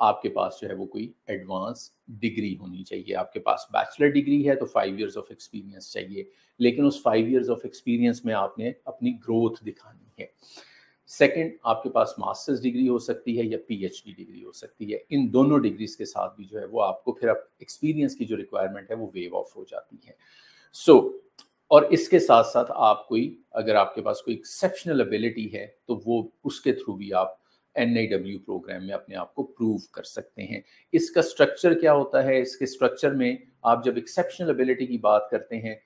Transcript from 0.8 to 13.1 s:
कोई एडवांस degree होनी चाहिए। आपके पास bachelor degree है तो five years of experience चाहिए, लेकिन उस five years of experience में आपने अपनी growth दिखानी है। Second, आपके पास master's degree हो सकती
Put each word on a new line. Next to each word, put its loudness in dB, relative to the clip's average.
कोई -10
एडवांस -10
degree -6
होनी -14
चाहिए। -10
आपके -6
पास -2
bachelor 2
degree 2
है 2
तो -4
five -2
years -8
of -14
experience -18
चाहिए, -10
लेकिन 2
उस 0
five 4
years 0
of -4
experience -2
में -2
आपने -4
अपनी -4
growth -2
दिखानी -18
है। -16
Second, 2
आपके -2
पास 0
master's -4
degree 0
हो 2
सकती -6